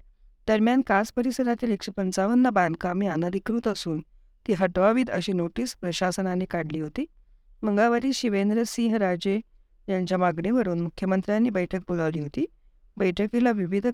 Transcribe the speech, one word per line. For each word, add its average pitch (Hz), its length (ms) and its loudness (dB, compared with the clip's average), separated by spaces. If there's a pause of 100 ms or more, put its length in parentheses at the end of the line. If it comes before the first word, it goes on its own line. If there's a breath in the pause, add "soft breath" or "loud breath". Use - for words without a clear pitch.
(480)
दरम्यान, 226 340 4
कास 208 320 0
परिसरातील 240 580 0
एकशे 196 200 -4
पंचावन्न 202 580 2
बांधकामे 185 580 0
अनधिकृत 185 600 -2
असून 170 320 -4 (480)
ती 220 60 2
हटवावीत, 190 560 4
अशी 185 240 -2
नोटीस 180 420 -2
प्रशासनाने 185 720 -2
काढली 160 340 -4
होती. 156 260 -6 (560)
मंगळवारी 233 520 2
शिवेंद्र 208 540 0
सिंह 226 300 0
राजे 196 420 0 (480)
यांच्या 185 300 0
मागणीवरून 180 640 0
मुख्यमंत्र्यांनी 190 680 0
बैठक 185 300 -2
बोलावली 170 400 -2
होती. 151 260 -4 (520)
बैठकीला 208 540 2
विविध 196 420 -2